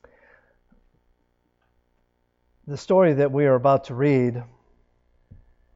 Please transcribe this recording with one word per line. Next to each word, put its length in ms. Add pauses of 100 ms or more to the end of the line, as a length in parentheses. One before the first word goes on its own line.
(2750)
The 120
story 380
that 140
we 160
are 100
about 300
to 80
read, 480 (1300)